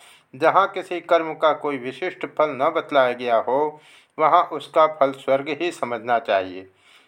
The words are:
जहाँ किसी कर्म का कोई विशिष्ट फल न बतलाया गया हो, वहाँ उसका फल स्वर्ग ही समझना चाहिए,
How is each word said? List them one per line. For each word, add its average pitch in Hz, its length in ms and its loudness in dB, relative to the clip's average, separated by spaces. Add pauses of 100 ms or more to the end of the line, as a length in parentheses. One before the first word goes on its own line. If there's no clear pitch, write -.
(340)
जहाँ 156 340 2
किसी 180 320 -8
कर्म 160 340 0
का 156 180 2
कोई 147 260 -4
विशिष्ट 135 480 -8
फल 151 240 -2
न 139 200 0
बतलाया 143 420 0
गया 120 240 0
हो, 143 440 0 (380)
वहाँ 156 240 4
उसका 160 440 0
फल 139 260 0
स्वर्ग 139 360 -2
ही 156 240 -4
समझना 120 460 -4
चाहिए, 95 480 -2 (420)